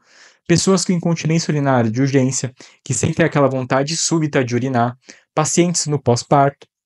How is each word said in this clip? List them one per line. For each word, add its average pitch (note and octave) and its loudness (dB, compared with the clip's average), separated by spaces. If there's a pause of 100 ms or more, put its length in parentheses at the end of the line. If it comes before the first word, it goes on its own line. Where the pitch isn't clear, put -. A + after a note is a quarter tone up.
(480)
pessoas F3 2
com - -2
incontinência E3 -2
urinária C3+ 2
de A2+ -2
urgência, C3 0 (300)
que - -6
sentem D#3+ 0
aquela C#3+ 2
vontade C3+ -2
súbita D#3 0
de A#2+ -4
urinar, A#2+ -2 (360)
pacientes E3+ 0
no D3 -2
pós-parto, C#3 0 (180)